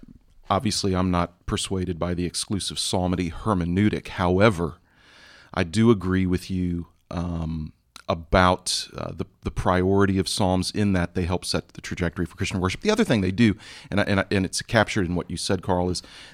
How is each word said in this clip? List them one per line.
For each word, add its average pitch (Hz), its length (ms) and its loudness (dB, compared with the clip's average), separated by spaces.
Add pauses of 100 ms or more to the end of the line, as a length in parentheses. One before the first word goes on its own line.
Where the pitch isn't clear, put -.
(500)
obviously, 95 460 0
I'm 92 160 2
not 87 340 -2
persuaded 92 540 -4
by 87 160 -2
the 87 100 -2
exclusive 85 540 -4
psalmody 90 520 0
hermeneutic. 92 800 0
However, 90 680 2 (760)
I 92 100 0
do 110 280 4
agree 92 340 2
with 90 240 -2
you, 90 380 -4 (240)
um, 82 600 -6 (340)
about, 90 800 0 (100)
uh, - 140 -8
the, 87 140 -8 (180)
the 104 80 -6
priority 95 680 2
of 90 100 0
psalms 92 440 0
in 101 220 0
that 87 200 -2
they 90 120 -2
help 90 200 -2
set - 280 -4
the - 80 -18
trajectory 87 440 -4
for - 100 -10
Christian 98 240 -4
worship. 92 220 -2
The 208 80 -2
other 220 140 4
thing 117 180 2
they 92 80 0
do, 101 260 4 (360)
and 98 100 0
I, - 40 4
and 98 160 0
I, - 100 0
and 95 140 2
it's - 180 -6
captured 107 420 2
in 85 80 -2
what 87 160 -4
you 85 80 -8
said, 95 240 -2
Carl, 90 300 0
is 87 100 -6 (320)